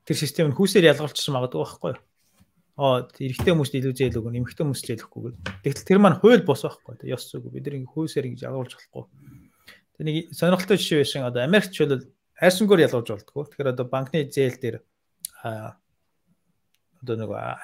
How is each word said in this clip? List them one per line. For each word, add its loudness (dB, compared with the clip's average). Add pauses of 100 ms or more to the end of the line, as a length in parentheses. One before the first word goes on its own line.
тэр -2
систем -2
нь -8
хүүсээр 6
ялгуулчихсан -6
магадгүй -4
байхгүй -8
юу? -20 (760)
Оо, 0
эрэгтэй -2
хүмүүст 2
илүү -2
зээл 0
өгнө, -6
эмэгтэй -6
хүмүүст -4
зээл -8
өгөхгүй -16 (120)
гэдэг. -20 (240)
Тэгтэл -4
тэр 6
маань 6
хууль 8
бос 0
байхгүй -10
юу? -6
Ёс -18
зүйгүй. -14
Бид -12
нар -10
ингэ -16
хүүсээр -4
ингэж -14
ялгуулж -8
болохгүй. -18 (920)
Тэ, -8
нэг -2 (140)
сонирхолтой 2
жишээ 2
байсан. -4
Одоо -4
Америкч 2
бол 0 (320)
арьс 2
өнгөөр 6
ялгуулж 0
болдгоо. -10
Тэгэхээр -4
одоо -4
банкны -4
зээл 0
дээр, -6 (640)
а, -10 (1200)
одоо -6
нөгөө -6 (260)